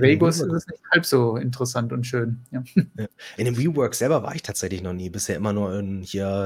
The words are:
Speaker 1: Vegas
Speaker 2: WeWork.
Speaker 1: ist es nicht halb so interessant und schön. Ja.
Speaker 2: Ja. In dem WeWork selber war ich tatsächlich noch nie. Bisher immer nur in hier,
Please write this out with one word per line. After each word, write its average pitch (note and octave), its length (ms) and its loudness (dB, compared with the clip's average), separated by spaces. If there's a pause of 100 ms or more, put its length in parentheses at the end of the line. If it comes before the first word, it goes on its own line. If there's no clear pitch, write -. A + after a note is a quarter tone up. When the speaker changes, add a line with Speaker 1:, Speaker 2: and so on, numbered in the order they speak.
Speaker 1:
Vegas D#3+ 400 6
Speaker 2:
WeWork. E3 160 0
Speaker 1:
ist D#3+ 60 -2
es - 60 -16
nicht - 220 -16
halb F3 140 4
so A#2 320 4
interessant B2 560 -2
und B2 140 -2
schön. A#2 340 -2 (100)
Ja. B2+ 120 -6 (340)
Speaker 2:
Ja. G#2+ 100 -6 (300)
In G#2 80 -2
dem A#2+ 140 0
WeWork C#3+ 360 2
selber C3+ 280 2
war - 120 -8
ich E3 60 -8
tatsächlich F#2 420 -6
noch F2+ 120 -4
nie. F2+ 160 -6
Bisher F#2+ 260 -4
immer G2+ 160 0
nur G2+ 260 -2
in G2 220 -6
hier, G2 220 -6 (240)